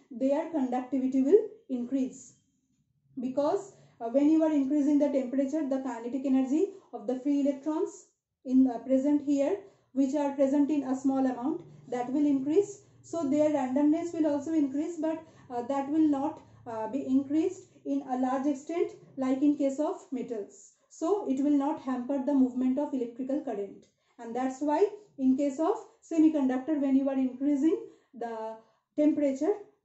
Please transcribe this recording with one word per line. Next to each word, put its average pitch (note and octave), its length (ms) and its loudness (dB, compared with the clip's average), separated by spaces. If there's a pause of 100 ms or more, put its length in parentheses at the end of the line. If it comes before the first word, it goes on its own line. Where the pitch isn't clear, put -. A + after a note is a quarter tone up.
their C#4 400 -2
conductivity C4 720 -2
will F#4 260 6 (220)
increase. B3+ 640 -6 (840)
Because, D4 540 -2 (280)
uh, A#3 80 -6
when C#4+ 200 4
you D#4+ 140 6
are D#4 80 2
increasing C#4+ 480 2
the B3+ 100 4
temperature, C4+ 600 0
the C4 100 -2
kinetic B3 460 -6
energy C4 480 2 (180)
of A3 160 -8
the B3+ 120 -4
free C#4+ 220 0
electrons D#4 680 -4 (380)
in, C4 220 6
uh, A#3 120 -4
present C4+ 420 2
here, C#4+ 360 0 (360)
which C4+ 220 2
are C#4+ 180 0
present C#4 360 2
in D4 140 0
a C4 120 -2
small C4+ 300 0
amount, C4 360 -4 (260)
that B3 240 -4
will D4 140 0
increase. D4 560 0 (220)
So E4 260 -4
their D4+ 220 2
randomness D4 600 2
will D#4+ 140 0
also C#4+ 260 -2
increase, D4+ 440 -2
but, D#4+ 260 -4 (260)
uh, A#3+ 140 -6
that C4+ 260 -4
will D#4 180 4
not, C#4+ 340 -2 (260)
uh, A3 220 -6
be C4 160 -4
increased C#4+ 640 0 (180)
in C#4 240 -2
a B3+ 80 -2
large C4 300 -2
extent D#4+ 440 -4 (260)
like C4 240 -2
in D4 140 4
case C4+ 240 -2
of E4 160 -2 (160)
metals. A3 600 -10 (180)
So F#4 400 -2
it C4+ 140 0
will D4 140 4
not C#4+ 240 -2
hamper C4 440 -4
the C#4+ 80 0
movement B3+ 460 2
of D4 140 -4
electrical C4 480 -4
current. G3+ 440 -8 (320)
And A#3 180 -12
that's C4 260 -4
why D4+ 260 2 (300)
in C4 200 2
case C#4+ 220 0
of E4+ 160 2 (360)
semiconductor, D4+ 680 2
when C4+ 160 2
you C4+ 140 4
are C4+ 80 -2
increasing C#4 600 0 (360)
the A3+ 440 -10 (400)
temperature D4 560 2 (320)